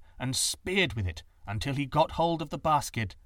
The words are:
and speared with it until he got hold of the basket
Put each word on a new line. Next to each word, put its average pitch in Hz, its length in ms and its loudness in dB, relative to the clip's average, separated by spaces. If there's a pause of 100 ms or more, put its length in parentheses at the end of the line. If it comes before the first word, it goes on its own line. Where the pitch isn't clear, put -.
(200)
and 131 160 -2
speared 180 580 0
with 104 140 -2
it 90 160 -8 (240)
until 107 260 -2
he 139 120 -2
got 147 260 4
hold 165 300 0
of 160 80 -6
the - 100 -6
basket 135 560 0 (100)